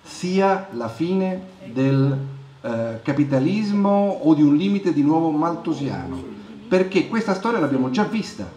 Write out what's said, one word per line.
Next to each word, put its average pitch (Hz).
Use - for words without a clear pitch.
sia 190
la 117
fine 185
del, 135
eh, 113
capitalismo 196
o 156
di 147
un 147
limite 190
di 143
nuovo 160
malthusiano, 151
perché 185
questa 208
storia 196
l'abbiamo 131
già 202
vista. 113